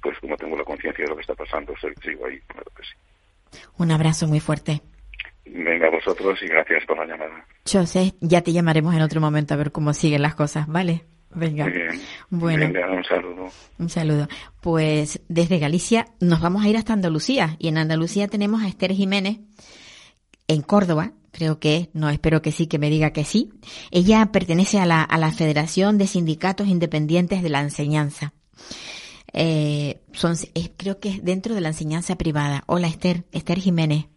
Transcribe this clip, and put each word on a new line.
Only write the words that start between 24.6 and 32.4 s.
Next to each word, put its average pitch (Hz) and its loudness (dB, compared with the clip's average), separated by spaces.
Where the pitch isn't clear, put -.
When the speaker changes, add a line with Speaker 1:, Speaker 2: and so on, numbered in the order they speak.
Speaker 2:
a 185 4
la, 165 4
a - 0
la 156 2
Federación 160 2
de 196 4
Sindicatos 180 0
Independientes 170 2
de 170 -2
la 143 2
Enseñanza. 147 -2
Eh, 147 0
son, 170 0
es, 165 -6
creo 196 -6
que 208 -6
es 190 -6
dentro 190 -2
de 196 -2
la 160 -2
enseñanza 160 -4
privada. 147 -2